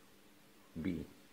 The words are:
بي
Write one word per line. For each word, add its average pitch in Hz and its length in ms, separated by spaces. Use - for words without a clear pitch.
بي 90 260